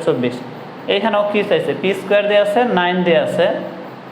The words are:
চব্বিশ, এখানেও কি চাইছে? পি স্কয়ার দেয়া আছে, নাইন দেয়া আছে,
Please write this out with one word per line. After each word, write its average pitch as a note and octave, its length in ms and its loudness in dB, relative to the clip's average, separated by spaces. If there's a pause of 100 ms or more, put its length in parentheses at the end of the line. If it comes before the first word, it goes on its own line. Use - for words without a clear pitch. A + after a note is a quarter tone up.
চব্বিশ, B2 300 0 (640)
এখানেও G#3 260 2 (100)
কি G#3 80 2 (100)
চাইছে? D#3+ 220 2 (100)
পি F#3+ 60 0 (120)
স্কয়ার G3+ 300 2
দেয়া G#3 160 4
আছে, - 140 2 (180)
নাইন F3 180 2 (100)
দেয়া D#3 220 4
আছে, E3+ 180 2 (640)